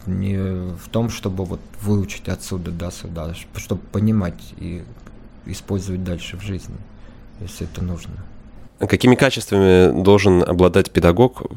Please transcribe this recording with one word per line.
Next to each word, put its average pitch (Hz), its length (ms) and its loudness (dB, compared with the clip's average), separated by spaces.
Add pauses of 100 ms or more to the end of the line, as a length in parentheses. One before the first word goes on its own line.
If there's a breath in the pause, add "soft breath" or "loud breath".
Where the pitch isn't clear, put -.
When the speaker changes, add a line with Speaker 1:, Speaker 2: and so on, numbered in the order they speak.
Speaker 1:
не 95 320 -2
в 90 520 -6
том, 113 200 0
чтобы 95 340 -6
вот 87 160 -8 (220)
выучить 101 460 -2
отсюда 92 420 -6
до 85 200 -8
сюда, 85 440 -10
ш-, - 120 -16 (100)
чтобы - 260 -6 (100)
понимать 104 640 0
и 85 260 -10 (640)
использовать 92 600 -6
дальше 87 340 -8
в - 40 -12
жизни, 98 340 -8 (640 soft breath)
если 92 260 -10
это - 180 -10
нужно. 90 300 -8 (640)
Speaker 2:
А 104 80 -2
какими 120 280 4
качествами 95 880 4
должен 98 400 6
обладать 87 480 2
педагог, 90 520 4 (140)